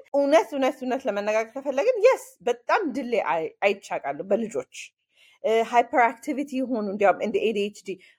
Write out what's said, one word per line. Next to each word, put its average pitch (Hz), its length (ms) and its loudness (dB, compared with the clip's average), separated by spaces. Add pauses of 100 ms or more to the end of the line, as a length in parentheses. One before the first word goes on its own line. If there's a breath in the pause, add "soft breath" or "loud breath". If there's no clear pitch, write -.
(120)
እውነት፣ 285 380 4
እውነት፣ 262 280 -2
እውነት 254 260 -4
ለመነጋገር 214 480 -2
ከፈለግን 285 480 -2
የስ 480 240 6 (180)
በጣም 247 480 0
ድሌ 247 240 -4 (140)
አይ-፣ 160 320 -2
አይቻቃለሁ 170 640 -2
በልጆች። 196 480 -4 (680 soft breath)
እ፣ 220 100 0 (120)
ሃይፐር 247 360 2
አክቲቪቲ 262 520 -2
ይሆኑ 247 320 -4
እንዲያውም 196 360 2
እንደ 202 180 -4
ኤ 214 120 0
ዲ 202 100 -4
ኤች 208 180 -6
ዲ - 120 -12 (280 soft breath)